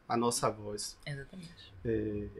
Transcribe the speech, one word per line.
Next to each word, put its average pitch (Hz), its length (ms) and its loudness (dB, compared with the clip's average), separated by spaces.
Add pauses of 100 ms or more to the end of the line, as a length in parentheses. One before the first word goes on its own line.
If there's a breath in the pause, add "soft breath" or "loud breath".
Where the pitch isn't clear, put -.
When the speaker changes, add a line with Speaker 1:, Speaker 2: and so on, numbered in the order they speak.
Speaker 1:
a 120 80 4
nossa 117 340 4
voz. 104 560 -6
Speaker 2:
Exatamente. 151 440 -8 (340)
Speaker 1:
É, 107 400 2 (160)